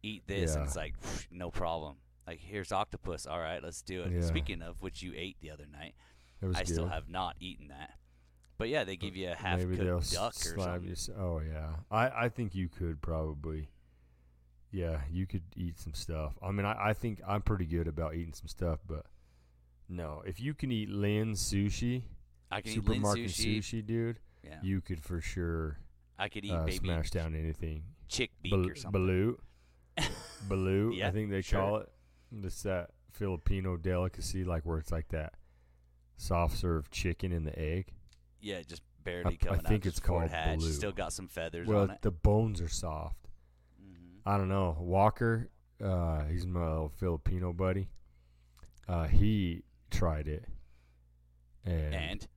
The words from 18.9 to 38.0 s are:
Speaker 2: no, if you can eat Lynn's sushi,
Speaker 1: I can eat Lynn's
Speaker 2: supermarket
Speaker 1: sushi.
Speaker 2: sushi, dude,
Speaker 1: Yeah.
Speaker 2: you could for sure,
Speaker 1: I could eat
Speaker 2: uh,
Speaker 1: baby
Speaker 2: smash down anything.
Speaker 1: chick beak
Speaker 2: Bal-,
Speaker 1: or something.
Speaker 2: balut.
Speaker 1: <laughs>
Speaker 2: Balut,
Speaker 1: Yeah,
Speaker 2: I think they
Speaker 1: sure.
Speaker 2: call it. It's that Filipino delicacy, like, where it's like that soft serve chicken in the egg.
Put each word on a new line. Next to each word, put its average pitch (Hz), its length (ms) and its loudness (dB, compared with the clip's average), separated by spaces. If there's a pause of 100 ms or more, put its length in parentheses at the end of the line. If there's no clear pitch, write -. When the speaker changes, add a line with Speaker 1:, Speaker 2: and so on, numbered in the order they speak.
Speaker 2:
no, 80 360 -6
if 92 160 -8
you 143 140 -4
can 135 160 -4
eat 107 200 0
Lynn's 104 520 2
sushi, 113 640 2 (480)
Speaker 1:
I 101 80 -2
can 110 100 -8
eat 110 60 -2
Lynn's 104 100 2
Speaker 2:
supermarket 104 440 4
Speaker 1:
sushi. 117 280 2
Speaker 2:
sushi, 110 260 -4
dude, 117 340 -2 (260)
Speaker 1:
Yeah. 78 180 -14
Speaker 2:
you 95 180 2
could 82 220 -6
for 87 180 -4
sure, 82 580 -2 (400)
Speaker 1:
I 98 120 -2
could 101 160 -8
eat 101 60 -2
Speaker 2:
uh, 82 120 2
Speaker 1:
baby 76 140 0
Speaker 2:
smash 82 320 0
down 80 240 0
anything. 80 500 -4 (240)
Speaker 1:
chick - 220 0 (120)
beak 87 100 0
Speaker 2:
Bal-, 92 180 4
Speaker 1:
or - 40 -10
something. 98 280 0
Speaker 2:
balut. 92 340 4 (640)
Speaker 1:
<laughs> - 500 -4
Speaker 2:
Balut, 98 480 2
Speaker 1:
Yeah, 95 120 0
Speaker 2:
I - 20 2
think 104 200 -2
they 98 120 0
Speaker 1:
sure. 98 180 2
Speaker 2:
call 101 180 2
it. - 140 -8 (500)
It's 92 200 -6
that 92 280 0 (200)
Filipino 95 640 2
delicacy, 90 680 0
like, 85 200 0
where 82 140 0
it's - 120 -6
like 80 180 -2
that 80 260 -4 (800)
soft 85 400 2
serve 82 340 2
chicken 90 420 0
in 82 120 0
the 76 140 -4
egg. 82 340 -2 (480)